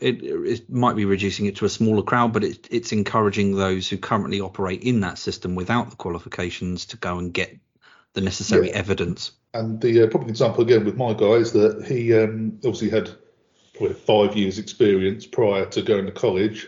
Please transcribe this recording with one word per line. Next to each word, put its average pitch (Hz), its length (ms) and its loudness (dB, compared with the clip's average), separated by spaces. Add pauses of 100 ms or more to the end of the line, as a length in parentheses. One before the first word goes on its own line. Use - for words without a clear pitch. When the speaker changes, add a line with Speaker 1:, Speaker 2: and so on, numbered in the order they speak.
Speaker 1:
it, 127 220 -2
it 82 480 -6
might 123 260 0
be 104 80 0
reducing 98 400 0
it 101 120 -4
to 110 100 -2
a - 20 -2
smaller 110 340 2
crowd, 120 300 0
but 107 100 0
it, 78 280 -6
it's 117 200 -4
encouraging 104 640 0
those 95 320 -2
who 98 120 -6
currently 101 420 -2
operate 92 420 -6
in 120 180 2
that 90 180 -4
system - 360 -6
without 117 360 -2
the - 60 -20
qualifications 90 880 -8
to - 100 -16
go 90 220 -6
and 90 160 -6
get 92 200 -6 (600)
the 95 80 -4
necessary 95 460 2
Speaker 2:
Yeah. - 80 -6
Speaker 1:
evidence. 95 560 -4 (200)
Speaker 2:
And 113 260 -4
the, 117 260 6
uh, - 20 8
public 120 240 -2
example 120 320 2
again 110 240 6
with 98 100 -2
my 120 160 0
guy 104 220 4
is 117 180 2
that 107 340 4
he, 117 280 2
um, 110 380 2 (120)
obviously 110 240 -2
had 104 220 0 (640)
probably 95 200 -2
five - 400 2
years 98 240 -2
experience 101 680 0
prior 101 400 0
to 101 160 -4
going 98 240 0
to 92 60 -8
college, 107 560 -2